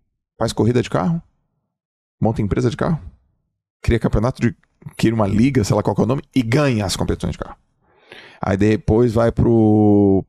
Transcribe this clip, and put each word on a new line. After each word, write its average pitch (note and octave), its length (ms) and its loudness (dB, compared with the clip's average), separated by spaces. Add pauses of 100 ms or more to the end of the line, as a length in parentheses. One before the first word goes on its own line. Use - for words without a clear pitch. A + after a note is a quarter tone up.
(380)
faz A2+ 160 -4
corrida A#2+ 280 0
de - 80 -6
carro, E3 320 -2 (1000)
monta A2 200 -2
empresa A#2+ 280 -2
de D3+ 80 -8
carro, D#3+ 220 -4 (840)
cria A#2 180 0
campeonato A2+ 420 -2
de, A#2+ 140 0 (420)
cria A2+ 160 0
uma A2 140 0
liga, A#2+ 360 2
sei G#2 120 0
lá G#2 80 0
qual A2 120 -2
que - 60 -2
é - 20 2
o G#2 40 0
nome, C#3 140 -2 (140)
e C3+ 60 2
ganha A#2 440 0
as F2 100 -4
competições F2 380 -6
de - 60 -14
carro. - 160 -14 (840)
Aí G2 140 -2
depois G#2+ 580 2
vai A#2 180 0
pro, G#2 960 4